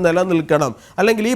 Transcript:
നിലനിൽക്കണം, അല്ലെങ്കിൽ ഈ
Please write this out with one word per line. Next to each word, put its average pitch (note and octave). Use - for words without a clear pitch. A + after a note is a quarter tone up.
നിലനിൽക്കണം, E3
അല്ലെങ്കിൽ G#3+
ഈ B3+